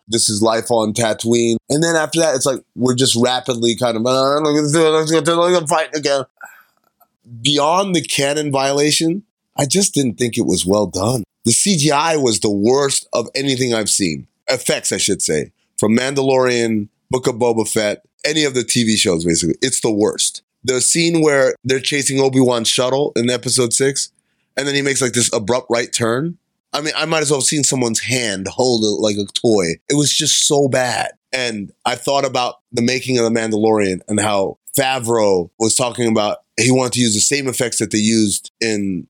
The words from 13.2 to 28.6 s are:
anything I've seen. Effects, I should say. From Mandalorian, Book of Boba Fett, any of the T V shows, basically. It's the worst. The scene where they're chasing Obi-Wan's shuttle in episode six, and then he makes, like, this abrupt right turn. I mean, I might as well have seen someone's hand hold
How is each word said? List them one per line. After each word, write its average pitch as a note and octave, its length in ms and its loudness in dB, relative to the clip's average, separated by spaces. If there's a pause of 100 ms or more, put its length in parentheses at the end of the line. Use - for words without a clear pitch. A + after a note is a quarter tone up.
anything C3 400 -2
I've A2 160 -2
seen. D#2 380 -2 (200)
Effects, C3 440 -2
I G#2 60 -2
should F#2 220 -2
say. D2+ 300 -2 (300)
From G#2+ 160 2
Mandalorian, B2+ 960 0 (200)
Book B2+ 160 -2
of B2+ 100 0
Boba A2+ 300 0
Fett, G#2 380 -2 (200)
any D3+ 200 0
of C#3 100 -2
the B2 80 0
T A#2+ 220 0
V A2 120 2
shows, F2 280 0
basically. E2+ 360 0
It's - 200 -2
the B2+ 120 0
worst. - 500 -2 (240)
The B2+ 140 0
scene E3+ 400 2
where C#3+ 420 4
they're C3 160 0
chasing C3+ 420 -2
Obi-Wan's B2+ 480 2
shuttle C3+ 480 0
in A#2+ 120 0
episode B2 460 0
six, C#3 360 -2 (460)
and C3+ 100 -4
then C#3 80 0
he C#3+ 60 0
makes, C3+ 220 0
like, B2 100 0
this A#2+ 180 0
abrupt A#2 380 -2
right A#2 240 -2
turn. B2+ 460 -2 (340)
I C#3+ 80 -4
mean, D3+ 160 -4
I D3+ 80 -2
might D#3+ 160 0
as C#3+ 100 0
well C#3+ 100 2
have B2 60 -2
seen D3 180 0
someone's A#2+ 360 0
hand G#2 480 -4
hold A#2+ 340 0